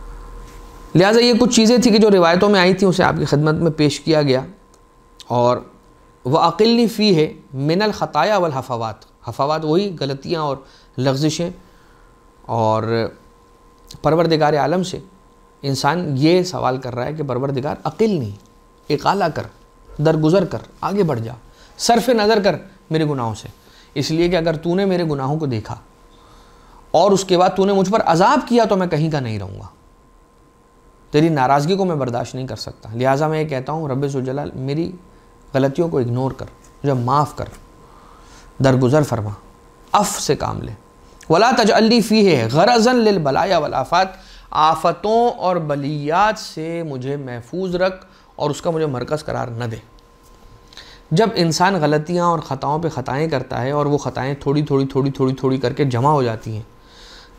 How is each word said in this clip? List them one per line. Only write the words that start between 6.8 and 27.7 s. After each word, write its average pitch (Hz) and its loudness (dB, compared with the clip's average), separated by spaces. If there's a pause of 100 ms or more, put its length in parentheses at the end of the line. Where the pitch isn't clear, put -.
फ़ी 208 2
है 156 2 (220)
मिनल 170 0
खताया 165 0
वल 175 0
हफावात।" 117 -6 (220)
हफावात 151 -4
वही 170 0
गलतियाँ 147 -6
और 135 -6 (320)
लग़्ज़िशें। 147 -2 (960)
और 110 0 (1160)
परवरदिगार 156 2
आलम 156 0
से - -8 (640)
इंसान 143 -2 (120)
ये 170 4
सवाल 127 -2
कर 127 -10
रहा 123 -6
है 147 -6
कि 156 -8
"परवरदिगार, 139 -4
अकिलनी, 160 -2 (560)
इकाला 160 0
कर, - -8 (420)
दरगुजर 156 2
कर, 113 -8 (220)
आगे 196 -2
बढ़ 139 -2
जा, 113 -10 (440)
सरफ़ 233 2
नज़र 214 2
कर 185 0 (320)
मेरे 160 0
गुनाहों 127 -4
से, - -14 (460)
इसलिए 160 0
कि 180 0
अगर 165 0
तूने 175 -2
मेरे 175 0
गुनाहों 143 -4
को 156 -4
देखा 110 -6 (1120)
और 185 4
उसके 185 2
बाद 185 4
तूने 196 2